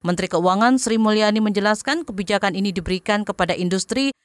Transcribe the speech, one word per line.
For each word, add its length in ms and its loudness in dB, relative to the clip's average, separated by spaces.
Menteri 240 -2
Keuangan 560 2
Sri 160 0
Mulyani 400 2
menjelaskan 640 0
kebijakan 560 -2
ini 160 -2
diberikan 480 -2
kepada 320 -2
industri 560 -2